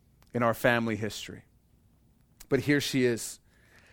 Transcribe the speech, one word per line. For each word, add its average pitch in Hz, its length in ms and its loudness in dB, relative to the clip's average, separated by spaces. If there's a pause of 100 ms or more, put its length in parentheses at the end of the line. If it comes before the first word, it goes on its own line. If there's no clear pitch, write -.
(340)
in 120 80 0
our 117 120 2
family 117 420 2
history. - 460 -10 (1080)
But 131 120 4
here 143 200 2
she 131 240 0
is, 120 340 -2 (540)